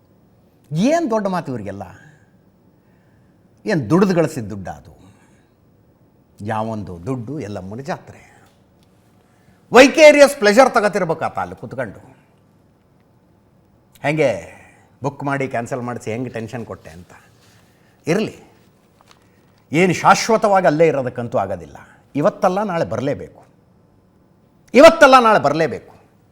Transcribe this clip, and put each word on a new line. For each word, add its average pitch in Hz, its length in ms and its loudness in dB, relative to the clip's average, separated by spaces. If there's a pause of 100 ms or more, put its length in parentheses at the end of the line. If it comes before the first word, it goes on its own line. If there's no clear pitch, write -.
(760)
ಏನ್ 277 340 0
ದೊಡ್ಡ 214 180 -4
ಮಾತು 175 240 -6
ಇವ್ರಿಗೆಲ್ಲ? 101 320 -10 (1800)
ಏನ್ 160 240 -2
ದುಡ್ದು 190 240 2
ಗಳಿಸಿದ 143 340 -2
ದುಡ್ಡ 95 200 -12
ಅದು? 80 460 -20 (1300)
ಯಾವೊಂದು 107 640 -8
ದುಡ್ಡು, 131 340 -10
ಎಲ್ಲಮ್ಮನ 101 400 -12
ಜಾತ್ರೆ. - 680 -16 (1200)
ವೈಕೇರಿಯಸ್ 285 640 6
ಪ್ಲೆಷರ್ 220 380 4
ತಗೋತಿರ್ಬೇಕಾತ 180 640 -4
ಅಲ್ಲಿ 92 160 -8
ಕೂತ್ಕೊಂಡು. 117 600 -14 (1800)
ಹೆಂಗೆ 139 560 -2 (460)
ಬುಕ್ 139 200 -8
ಮಾಡಿ 139 240 -4
ಕ್ಯಾನ್ಸಲ್ 120 340 -8
ಮಾಡಿಸಿ 120 300 -10
ಹೆಂಗೆ 120 180 -8
ಟೆನ್ಷನ್ 113 360 -12
ಕೊಟ್ಟೆ 95 240 -16
ಅಂತ. 85 200 -20 (1000)
ಇರಲಿ, 196 320 -4 (1300)
ಏನು 170 220 2
ಶಾಶ್ವತವಾಗಿ 196 720 2
ಅಲ್ಲೇ 160 200 4
ಇರೋದಕ್ಕಂತೂ 123 500 -4
ಆಗೋದಿಲ್ಲ. 92 400 -6 (380)
ಇವತ್ತಲ್ಲ 190 480 -2
ನಾಳೆ 170 220 -4
ಬರಲೇಬೇಕು, 107 600 -8 (1300)
ಇವತ್ತಲ್ಲ 294 460 8
ನಾಳೆ 220 200 4
ಬರಲೇಬೇಕು. 143 580 -2 (340)